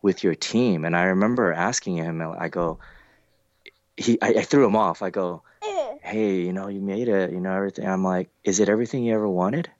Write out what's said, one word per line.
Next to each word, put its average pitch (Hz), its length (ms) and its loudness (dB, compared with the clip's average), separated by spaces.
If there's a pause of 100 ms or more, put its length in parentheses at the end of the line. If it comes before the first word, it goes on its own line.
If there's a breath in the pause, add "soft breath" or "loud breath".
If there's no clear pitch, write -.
with 95 220 2
your 87 100 4
team. 104 520 0
And 82 100 0
I 87 80 2
remember 98 480 2
asking 92 460 -2
him, 82 240 -4 (160)
I 85 100 -6
go, 82 300 -4 (1160 soft breath)
he, 117 260 2
I, - 60 0 (100)
I - 40 0
threw 143 240 4
him 101 100 4
off. 98 260 2
I 92 80 -4
go, 87 320 -4 (580 soft breath)
"Hey, 104 400 0
you 87 140 -2
know, 95 140 -6
you 98 120 -8
made 98 280 -2
it, 95 240 2
you 90 80 -6
know, 92 140 -4
everything." 98 320 -4
I'm 95 160 0
like, 92 280 -2 (120)
"Is 98 180 0
it 101 100 4
everything 120 340 0
you 113 100 0
ever 107 140 0
wanted?" 98 520 0